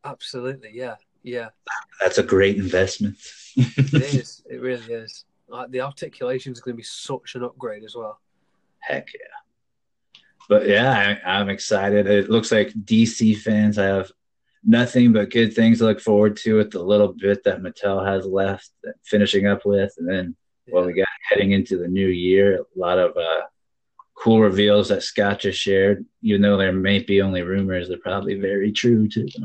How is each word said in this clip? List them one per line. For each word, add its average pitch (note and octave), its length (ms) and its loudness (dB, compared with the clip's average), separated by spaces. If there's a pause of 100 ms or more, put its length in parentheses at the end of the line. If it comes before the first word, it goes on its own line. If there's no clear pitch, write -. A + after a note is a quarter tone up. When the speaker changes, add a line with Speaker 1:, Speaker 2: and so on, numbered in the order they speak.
Speaker 1:
Absolutely, C3 680 -12
yeah, A#2+ 220 -12 (260)
yeah. A#2 280 -10 (520)
Speaker 2:
That's F#2 160 0
a G2+ 60 2
great G2 340 2
investment. F#2+ 600 -2 (200)
<laughs> - 200 -16
Speaker 1:
It C#3 360 0
is. C#3 560 -2
It B2 120 -14
really A#2+ 320 -8
is. A2 320 -16 (220)
Like, B2 220 -14
the B2+ 120 -6
articulation C3 680 -8
is A#2+ 80 -16
gonna A#2+ 160 -10
be A#2 80 -18
such - 520 -14
an B2 80 -10
upgrade A#2+ 400 -12
as A2 120 -20
well. A2 240 -14 (600)
Speaker 2:
Heck - 340 -10
yeah. - 1040 -20 (320)
But G#2 180 4
yeah, G#2 560 2
I, F#2 160 -4
I'm G2 100 -2
excited. G2+ 580 0
It G2+ 220 2
looks A2 220 0
like G#2 220 2 (100)
D A2+ 220 4
C A2 300 2
fans G#2+ 420 0
have G2 340 0 (520)
nothing A#2 500 4
but G#2 180 2
good A2+ 220 2
things A2+ 260 4
to A2+ 60 2
look G#2+ 160 2
forward G#2 360 4
to A2 200 0
with G#2 140 0
the F2+ 120 -8
little G2+ 300 2
bit G2+ 320 -2
that F#2 160 -2
Mattel F#2+ 440 -4
has F#2+ 200 -2
left, G2 460 -4 (340)
finishing G2+ 420 2
up G2+ 180 -2
with, G2+ 340 0
and E2+ 100 -6
then F2+ 260 -6 (320)
what F2 140 0
Speaker 1:
Yeah. F2+ 60 0
Speaker 2:
we F2 60 -4
got F#2+ 140 0 (220)
heading G2+ 220 2
into F#2+ 260 0
the F2 100 -4
new F#2+ 200 0
year. F#2 520 2
A E2 60 -10 (100)
lot F2+ 240 -2
of, F2 160 0
uh, E2 280 -2 (720)
cool A2+ 260 4
reveals G#2 480 2
that G2 140 -2
Scott G2+ 360 -2
just F#2+ 200 -4
shared, G2 440 0 (200)
even G#2 180 2
though G2+ 160 4
there F#2+ 160 0
may F#2+ 260 0
be G2 220 2
only F#2 220 -2
rumors, F#2 440 -4
they're F2+ 120 -8
probably G2+ 400 -6
very G2+ 320 -2
true A2 360 2
too. - 200 -4 (180)